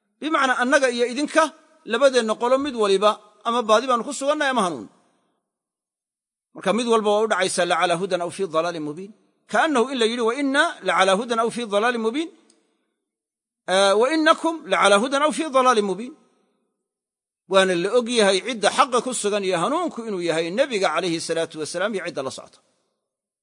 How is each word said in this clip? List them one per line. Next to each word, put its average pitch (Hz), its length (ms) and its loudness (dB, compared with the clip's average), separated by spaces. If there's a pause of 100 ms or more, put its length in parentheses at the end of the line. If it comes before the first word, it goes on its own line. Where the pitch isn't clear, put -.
(220)
Bimacnaa 277 400 0
annaga 269 280 2
iyo 240 160 -2
idinka 285 380 0 (420)
labadeenna 233 500 2
qolo 240 220 0
mid 277 180 -4
waliba 208 360 2 (320)
ama 233 180 -2
baadi 220 260 4
baanu 240 160 2
ku 277 100 -10
sugannahay 285 380 0
ama 247 120 0
hanuun. 139 240 -4 (1700)
Marka 175 180 -2
mid 233 140 -2
walba 220 240 2
waa 208 120 2
u 226 40 0
dhacaysaa, 185 380 0
"la 175 100 0
calaa 170 220 2
hudan 180 240 -4
aw 175 80 -6
fii 190 180 -6
dalaalin 160 360 -4
mubiin." 170 280 -10 (380)
Kaannahu 254 400 2
in 277 100 -6
la 226 60 2
yidhi, 240 160 -2
"Wa 226 120 0
inna 277 300 0 (180)
la 185 120 0
calaa 190 220 4
hudan 233 240 -2
aw 226 100 0
fii 233 180 -8
dalaalin 226 340 0
mubiin." 277 280 -4 (1400)
Eh, 196 260 4
"Wa 214 160 4
innakum 320 460 2 (120)
la 190 100 0
calaa 196 220 6
hudan 269 240 0
aw 311 80 2
fii 311 180 -4
dalaalin 254 360 2
mubiin." 196 280 -6 (1400)
Waana 190 260 4
la 175 180 0
og 247 160 2
yahay 202 320 2
cidda 202 300 -2
xaqa 254 300 2
ku 254 120 -4
sugan 202 300 -4
iyo 185 140 -2
hanuunku 254 480 -2
inuu 196 160 -6
yahay 165 280 -2
nebiga 214 400 0
calayhi 165 320 -2
salaatu 165 380 -4
wasalaam 175 340 -6
iyo 175 120 -6
cidda 147 180 -8
la 131 80 -6
socota. - 280 -18 (840)